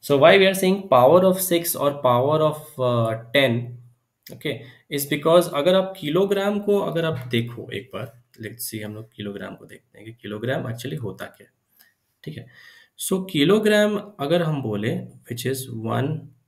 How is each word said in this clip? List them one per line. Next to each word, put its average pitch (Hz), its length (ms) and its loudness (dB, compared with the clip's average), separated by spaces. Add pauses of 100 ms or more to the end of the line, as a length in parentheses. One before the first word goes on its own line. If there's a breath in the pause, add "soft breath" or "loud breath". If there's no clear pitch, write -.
So 143 160 2
why 156 200 10
we 190 80 6
are 190 140 2
saying 190 300 0
power 135 340 8
of 180 160 4
six 170 360 -2
or 143 160 -2 (100)
power 131 400 2
of, 151 180 0 (180)
uh, 117 380 0 (200)
ten, 131 220 2 (760)
okay, 120 240 -10 (360 loud breath)
is 143 200 -6
because 160 400 4
अगर 165 220 2
आप 190 220 0
kilogram 196 640 0
को 202 200 0
अगर 165 260 -4
आप 160 220 -6
देखो 120 440 -4
एक 101 240 -12
बार, 113 260 -12 (200)
let's 110 300 -12
see, 107 120 -10
हम 107 120 -12
लोग 110 200 -16
kilogram 101 400 -10
को - 100 -20
देखते - 320 -20
हैं 104 80 -20
कि 113 80 -18
किलोग्राम 110 500 -6
actually 120 400 -8
होता 95 220 -10
क्या - 180 -20
है, - 100 -20 (720 soft breath)
ठीक 156 140 -12
है? 120 100 -16 (520 loud breath)
So 185 320 -4
kilogram 208 640 2 (220)
अगर 160 220 0
हम 156 200 -2
बोले, 110 360 -2
which - 480 -12
is 131 120 -2 (280)
one 120 340 -2 (280)